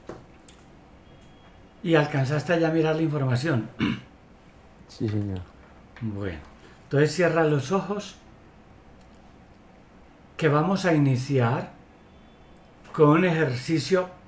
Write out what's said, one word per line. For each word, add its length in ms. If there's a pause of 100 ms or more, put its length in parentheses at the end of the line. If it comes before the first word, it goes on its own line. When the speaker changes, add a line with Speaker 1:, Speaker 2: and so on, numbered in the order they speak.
(1800)
Speaker 1:
¿Y 120
alcanzaste 640
ya 100
a 20
mirar 240
la 60
información? 760
<clears throat> 320 (800)
Speaker 2:
Sí, 160
señor. 320 (640)
Speaker 1:
Bueno, 360 (460)
entonces 320
cierra 300
los 260
ojos, 460 (2250)
que 140
vamos 340
a 100
iniciar 760 (1200)
con 200
un 120
ejercicio 840 (180)